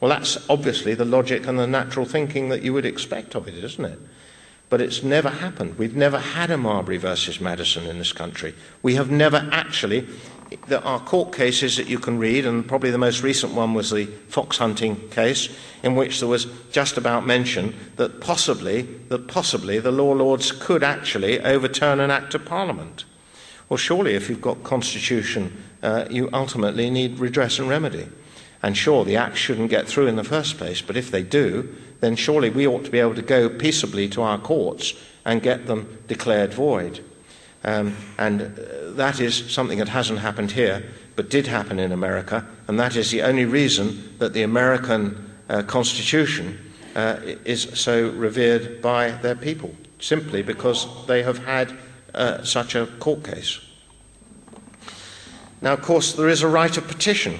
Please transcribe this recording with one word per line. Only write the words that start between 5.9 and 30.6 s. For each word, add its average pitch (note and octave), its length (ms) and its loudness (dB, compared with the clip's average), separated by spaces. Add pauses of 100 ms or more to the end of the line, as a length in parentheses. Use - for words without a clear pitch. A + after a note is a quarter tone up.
never C#3+ 240 2
had E3+ 300 -4
a E3 80 0
Marbury G2 400 0
versus F2 420 -4
Madison F2 460 -2
in E2 140 -6
this E2 140 -2
country. E2 400 -8 (280)
We B2+ 140 4
have C3+ 160 2
never D3 400 4
actually, B2 560 -2 (600)
there C#3 160 0
are B2+ 160 -2
court F3 340 0
cases B2+ 440 2
that B2+ 100 -2
you B2 120 -2
can A#2+ 180 -2
read, A#2 280 2
and A#2 220 0
probably C3 240 2
the A#2+ 60 2
most B2 260 2
recent C3 300 0
one A2+ 220 2
was G#2+ 160 0
the G#2 140 0 (220)
fox - 300 -2
hunting A2 520 0
case, A#2+ 400 2 (340)
in B2+ 120 2
which C3 240 0
there A#2+ 80 0
was A#2+ 200 2 (240)
just C#3 260 2
about A#2+ 300 2
mention B2 480 2 (200)
that - 240 -2
possibly, A2+ 600 0 (280)
that B2 180 -4
possibly G#2 520 0
the B2 120 0
law C#3 200 4
lords C3+ 400 2
could D#3+ 320 2
actually A#2 580 0
overturn C#3 580 2
an C#3 120 2
act C3+ 220 -2
of D3+ 100 -4
Parliament. C3+ 640 -6 (640)
Well, C3+ 80 0
surely E3 380 2
if G2 140 -2
you've A#2 120 -6
got - 220 -2
constitution, A2 1000 -2 (200)
uh, A2 260 0
you B2 240 -2
ultimately A#2+ 560 0
need B2+ 300 0
redress B2+ 400 0
and C3 100 -2
remedy. C3 380 -2 (560)
And G2+ 120 2
sure, C3 300 4
the G2 120 2
act - 200 0
shouldn't A2+ 320 0
get - 180 2
through C#3 200 2
in A2+ 80 2
the A2 80 -2
first D3 340 -2
place, F2+ 240 -6